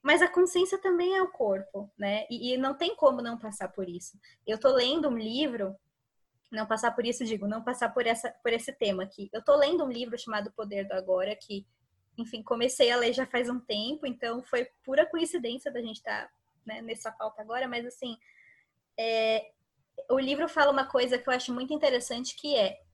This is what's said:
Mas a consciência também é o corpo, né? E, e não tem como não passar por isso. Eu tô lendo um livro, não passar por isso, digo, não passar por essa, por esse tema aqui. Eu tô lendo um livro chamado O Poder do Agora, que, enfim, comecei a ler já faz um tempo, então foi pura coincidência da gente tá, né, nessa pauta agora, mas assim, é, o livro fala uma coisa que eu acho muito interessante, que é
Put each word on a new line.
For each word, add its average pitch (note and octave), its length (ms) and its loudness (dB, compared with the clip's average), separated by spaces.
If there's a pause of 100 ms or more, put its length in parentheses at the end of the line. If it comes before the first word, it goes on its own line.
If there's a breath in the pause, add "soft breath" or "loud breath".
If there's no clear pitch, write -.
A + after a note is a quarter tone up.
Mas D4+ 200 6
a F4+ 60 6
consciência F4+ 500 2
também F4+ 360 2
é F#4+ 80 2
o F#4 80 0
corpo, G3+ 680 -4
né? G#3 320 -2
E, A#3+ 240 -4
e - 20 0
não C4+ 180 0
tem F#4 200 -2
como C4 260 4
não A#3 160 -6
passar G#3 320 -10
por F#3+ 200 -6
isso. F3 300 -14 (280 soft breath)
Eu G#3+ 120 -2
tô C4 120 6
lendo C4+ 380 2
um A#3 100 0
livro, A3 580 -2 (760)
não A3 160 -4
passar A3 260 0
por A#3 120 -2
isso, A#3+ 200 -2
digo, G#3+ 220 -4
não A3 160 -4
passar B3 280 -2
por A#3+ 160 0
essa, A3+ 240 0 (120)
por A#3 100 2
esse A3+ 200 -4
tema G3 300 -2
aqui. G3 300 -10
Eu A3+ 120 -8
tô C#4+ 120 8
lendo D4+ 280 4
um C4 60 -2
livro A#3+ 280 -6
chamado G#3 300 -4
O - 40 -12
Poder G3+ 360 -6
do F#3+ 60 -6
Agora, F#3+ 420 2
que, G3+ 300 -10 (500)
enfim, A3+ 260 -8
comecei A#3+ 480 4
a A#3+ 60 4
ler A#3+ 160 2
já B3 140 0
faz A#3+ 240 0
um B3 100 -2
tempo, A#3+ 460 -6
então A#3+ 360 -4
foi B3 240 -2 (160)
pura C#4 220 4
coincidência D4 680 -2
da B3 120 -6
gente A3 200 -10
tá, G#3+ 280 -6 (340)
né, A3 160 -10
nessa A3+ 320 -10
pauta A3 300 -8
agora, A#3+ 260 -4
mas A#3+ 160 -6
assim, B3 320 -10 (840 soft breath)
é, A3 540 0 (560)
o C4 100 2
livro C#4 300 0
fala C#4+ 240 4
uma C4+ 140 2
coisa B3 320 2
que B3 100 -6
eu C4 40 2
acho B3+ 200 -2
muito C4 220 -4
interessante, B3+ 640 0
que D4 200 0
é G3 240 2 (140)